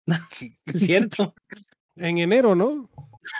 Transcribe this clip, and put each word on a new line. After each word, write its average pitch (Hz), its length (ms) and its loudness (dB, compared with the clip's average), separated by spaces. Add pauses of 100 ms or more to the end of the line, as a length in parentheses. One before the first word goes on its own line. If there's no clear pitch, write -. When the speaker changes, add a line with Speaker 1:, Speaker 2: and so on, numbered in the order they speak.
Speaker 1:
<laughs> - 600 -6
Es 160 140 -6
cierto. 196 540 0 (600)
Speaker 2:
En 170 220 -4
enero, 202 360 4
¿no? 247 340 0 (520)